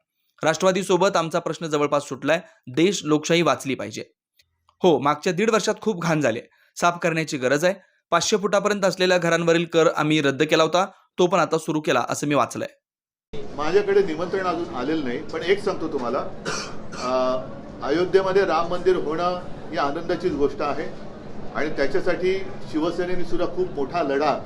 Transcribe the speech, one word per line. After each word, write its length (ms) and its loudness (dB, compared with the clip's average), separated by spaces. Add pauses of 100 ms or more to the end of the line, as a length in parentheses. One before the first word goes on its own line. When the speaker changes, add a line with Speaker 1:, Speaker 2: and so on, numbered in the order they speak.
(460)
Speaker 1:
राष्ट्रवादीसोबत 720 2
आमचा 220 0
प्रश्न 280 -6
जवळपास 420 0
सुटलाय. 320 0 (340)
देश 300 2
लोकशाही 380 2
वाचली 320 0
पाहिजे. 300 -10 (760)
हो, 160 6
मागच्या 340 0
दीड 180 0
वर्षात 300 2
खूप 220 -2
घाण 180 2
झाले, 200 0 (360)
साफ 260 2
करण्याची 340 -2
गरज 280 0
आहे. 100 4 (360)
पाचशे 260 2
फुटापर्यंत 480 0
असलेल्या 340 2
घरांवरील 460 2
कर 320 4
आम्ही 240 2
रद्द 220 2
केला 200 4
होता, 240 2 (320)
तो 80 6
पण 120 2
आता 200 2
सुरू 220 -2
केला 280 2
असं 180 -2
मी 80 2
वाचलंय. 340 0 (880)
Speaker 2:
माझ्याकडे 460 2
निमंत्रण 440 -2
अजून 280 -4
आलेलं 300 -2
नाही, 140 -4
पण 240 -8
एक 200 2
सांगतो 260 -2
तुम्हाला, 300 -2 (840)
अ, 340 0 (500)
अयोध्येमध्ये 580 2
राम 260 0
मंदिर 260 2
होणं 440 -2 (300)
ही 60 -6
आनंदाचीच 560 -2
गोष्ट 280 0
आहे 240 -4 (680)
आणि 160 0
त्याच्यासाठी 680 2 (340)
शिवसेनेने 520 2
सुद्धा 220 2
खूप 260 -2
मोठा 300 -2
लढा, 440 2